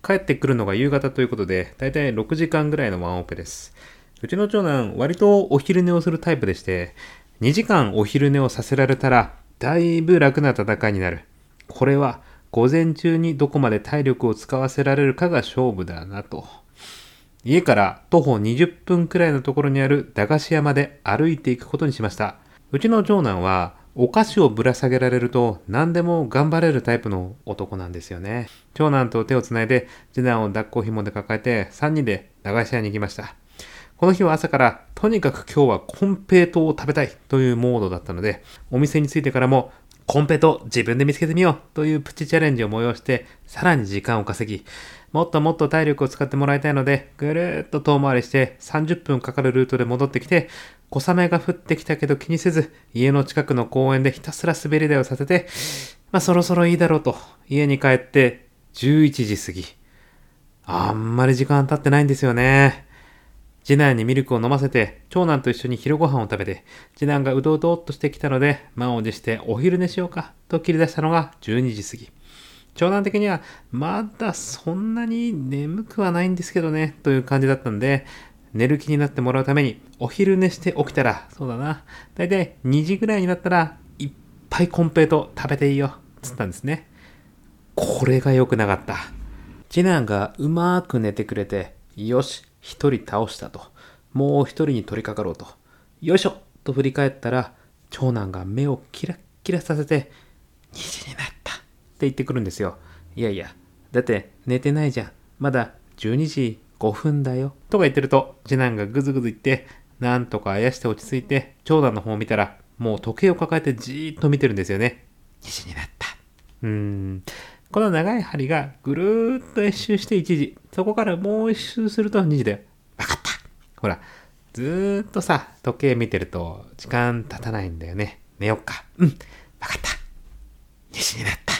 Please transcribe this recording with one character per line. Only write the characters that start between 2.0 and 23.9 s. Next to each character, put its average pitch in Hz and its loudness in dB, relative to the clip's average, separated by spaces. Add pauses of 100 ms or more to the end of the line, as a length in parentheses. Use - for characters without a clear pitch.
い 131 0
六 110 -4
時 160 -2
間 151 0
ぐ 151 -2
ら 127 -2
い - -2
の 90 -4
ワ 87 -4
ン 90 -4
オ - -8
ペ 85 -10
で 85 -14
す。 - -18 (460)
う 117 -8
ち 180 -4
の 208 0
長 208 0
男、 131 0
割 147 0
と 202 6
お 139 4
昼 180 2
寝 175 2
を 170 4
す 170 0
る 160 -2
タ 165 0
イ 139 2
プ 113 -2
で 92 0
し - -12
て、 90 -4 (420)
二 123 2
時 220 0
間 139 2
お 107 4
昼 139 2
寝 139 2
を 131 2
さ - -6
せ - -2
ら 131 2
れ 135 2
た 135 -2
ら、 120 4 (260)
だ 147 0
い 170 2
ぶ 170 6
楽 143 4
な 143 4
戦 107 0
い 104 2
に 98 -2
な 92 -2
る。 85 -6 (480)
こ - -2
れ 139 4
は 139 -2 (300)
午 117 4
前 165 2
中 165 0
に 165 0
ど 143 2
こ 147 -2
ま 123 2
で 107 0
体 147 -2
力 127 2
を 107 0
使 - -6
わ 131 -2
せ 139 -2
ら 139 2
れ 143 2
る 131 2
か 175 0
が 165 2
勝 127 0
負 92 -6
だ 85 -10
な 98 -12
と。 - -12 (960)
家 156 2
か 143 4
ら 98 2
徒 170 6
歩 127 2
二 110 0
十 170 4
分 175 -2
く 180 -2
ら 170 4
い - 0
の 135 0
と 135 -2
こ 143 0
ろ 143 0
に 135 0
あ 135 2
る 143 0
駄 104 0
菓 156 2
子 160 -2
屋 151 2
ま 147 2
で 139 -2
歩 123 2
い 160 0
て - -2
い 123 2
く - -18
こ - -6
と 160 -2
に 139 0
し 113 -6
ま 104 -2
し - -16
た。 104 -4 (340)
う 139 -2
ち 220 0
の 226 4
長 196 4
男 98 0
は 92 0 (220)